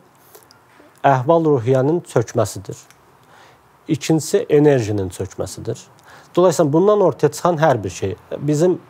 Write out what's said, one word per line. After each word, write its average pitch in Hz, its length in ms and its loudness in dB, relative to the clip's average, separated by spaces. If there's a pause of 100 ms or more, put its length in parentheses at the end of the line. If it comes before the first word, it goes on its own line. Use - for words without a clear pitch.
(1040)
əhval-ruhiyyənin 139 1040 2
çökməsidir. 110 720 -4 (1080)
İkincisi, 160 640 -2
enerjinin 117 600 2
çökməsidir. 95 680 -10 (580)
Dolayısıyla, 170 380 2
bundan 202 280 2
ortaya 151 300 0
çıxan 175 260 -2
hər 139 260 2
bir 98 60 -8
şey, 95 260 -8 (220)
bizim 151 420 0 (100)